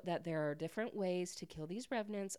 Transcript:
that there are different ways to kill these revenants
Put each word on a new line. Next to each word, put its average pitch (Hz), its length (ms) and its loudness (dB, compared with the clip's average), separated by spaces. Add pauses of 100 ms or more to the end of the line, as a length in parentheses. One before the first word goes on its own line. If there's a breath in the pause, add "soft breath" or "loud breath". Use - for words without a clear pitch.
that 170 200 2
there 156 240 4
are 147 60 2
different 165 400 -2
ways 180 420 2
to 175 100 -6
kill 156 200 -6
these 202 240 -6
revenants 208 480 0